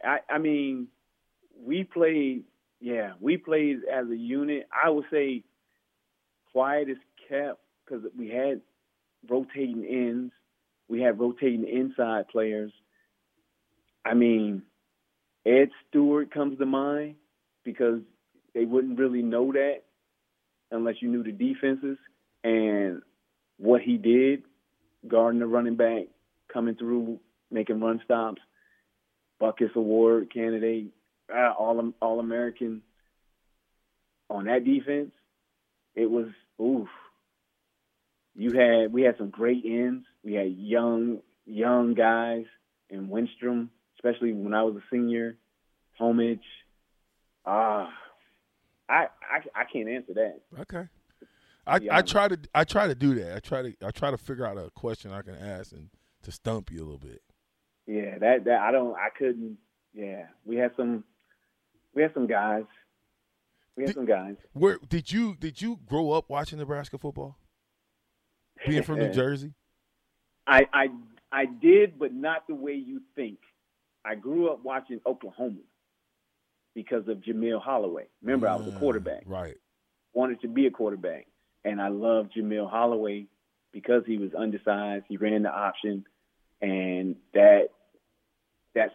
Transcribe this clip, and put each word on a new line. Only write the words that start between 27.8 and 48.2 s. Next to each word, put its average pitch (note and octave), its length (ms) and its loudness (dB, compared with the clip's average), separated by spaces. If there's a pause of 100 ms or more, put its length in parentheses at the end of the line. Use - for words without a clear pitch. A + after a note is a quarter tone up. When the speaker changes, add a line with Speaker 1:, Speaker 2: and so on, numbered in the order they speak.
Speaker 1:
run A2+ 240 0
stops, A2+ 360 -2 (1000)
Butkus A2 360 0
Award A2+ 560 4
candidate, A2+ 540 -2 (460)
uh, A#2+ 240 4
all, A#2 360 0 (100)
All-American. A#2 800 -2 (1500)
On G2+ 180 -6
that B2 180 2
defense, C#3+ 480 0 (840)
it A2+ 160 0
was, A#2 160 0 (340)
oof. A#2 280 0 (1500)
You A#2 160 -2
had, A#2 400 6
we B2+ 100 2
had B2 160 6
some G2+ 120 -6
great A#2+ 360 0
ends. B2 400 -2 (180)
We G#2 100 -6
had F#2+ 220 -2
young, A#2 640 0 (280)
young A#2 480 2
guys A#2 500 2 (440)
in G2 200 -10
Winstrom, A#2 600 -4 (280)
especially A#2+ 360 -2
when G#2 220 -4
I A2 80 2
was A2 140 0
a G2 140 -14
senior. A#2 460 -2 (600)
Homage. A#2 420 2 (1040)
Ah, G#2 460 0 (960)